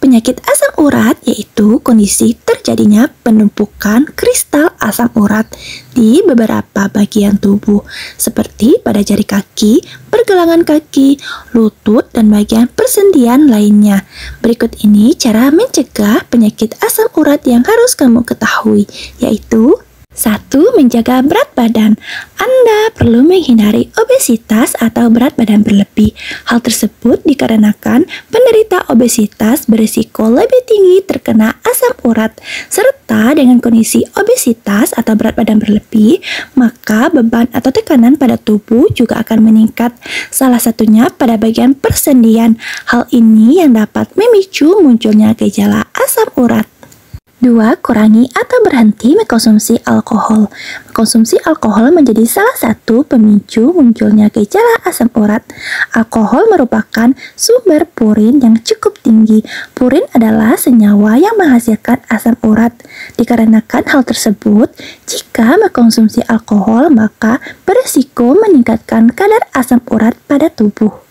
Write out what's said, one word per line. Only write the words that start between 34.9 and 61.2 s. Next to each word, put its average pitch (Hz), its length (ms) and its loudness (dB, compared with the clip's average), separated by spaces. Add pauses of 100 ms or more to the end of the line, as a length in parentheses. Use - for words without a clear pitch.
atau 220 240 -2
berat 220 160 -2
badan 220 240 -2
berlebih, 214 640 0 (400)
maka 226 480 -2
beban 233 480 0
atau 262 160 -2
tekanan 285 480 0
pada 233 160 0
tubuh 226 560 0
juga 220 240 -2
akan 220 320 0
meningkat, 220 480 0 (320)
salah 247 320 0
satunya 226 480 2
pada 233 320 -2
bagian 226 320 0
persendian. 233 880 0 (320)
Hal 240 240 -2
ini 226 480 4
yang 269 80 4
dapat 214 400 -2
memicu 392 720 0
munculnya 220 480 2
gejala 208 640 -2
asam 453 400 -2
urat. 233 320 -2 (760)
Dua, 233 320 2
kurangi 220 640 0
atau 494 240 0
berhenti 269 560 2
mengkonsumsi 226 640 0
alkohol. 220 640 -2 (400)
Mengkonsumsi 226 560 0
alkohol 226 480 0
menjadi 262 320 2
salah 403 320 -2
satu 233 480 -2
pemicu 226 720 0
munculnya 220 560 2
gejala 440 560 0
asam 254 320 -2
urat. 208 240 -2 (480)
Alkohol 233 640 -2
merupakan 233 560 -2 (240)
sumber 370 640 0
purin 220 400 2
yang 226 240 2
cukup - 400 -4
tinggi. 220 400 2 (320)
Purin 285 400 0
adalah 220 400 2
senyawa 214 640 2
yang 415 160 0